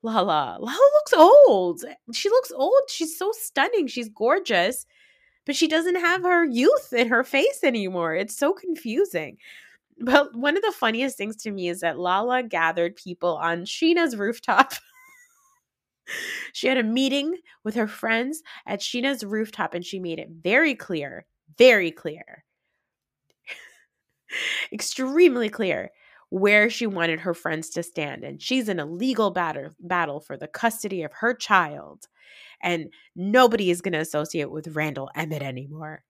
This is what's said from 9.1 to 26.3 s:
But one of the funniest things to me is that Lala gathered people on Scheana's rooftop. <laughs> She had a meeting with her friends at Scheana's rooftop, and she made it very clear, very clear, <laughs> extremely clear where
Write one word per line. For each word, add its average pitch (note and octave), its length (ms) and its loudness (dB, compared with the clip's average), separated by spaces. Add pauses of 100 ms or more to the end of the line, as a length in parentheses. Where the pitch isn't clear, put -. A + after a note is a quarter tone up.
But B3+ 360 2
one C#4+ 200 0
of G4 60 0
the G#4+ 100 -2
funniest A#3+ 460 -2
things G#3+ 200 -8
to A3 140 -10
me F#3 160 -6
is F3 120 -6
that E3+ 180 -4
Lala G#3+ 460 0
gathered E3+ 520 -2
people F3 420 -6
on E3+ 280 -4
Scheana's E4 500 0
rooftop. A3+ 600 0
<laughs> - 60 -16 (1700)
She - 160 -4
had C4 100 2
a A#3+ 60 0
meeting C4+ 540 -2 (260)
with G#3+ 120 -6
her A3 120 0
friends A#3 560 -4 (220)
at G#3 160 -6
Scheana's B3 420 -4
rooftop, G#3+ 500 -6
and F3 120 -8
she G3 120 -10
made E3+ 220 -8
it - 100 -16
very A3 460 0
clear, D3 500 -10 (320)
very A3 320 8
clear, - 540 -14 (1040)
<laughs> - 1300 -12
extremely C4 720 2
clear F#3+ 440 -4 (380)
where G#3 400 4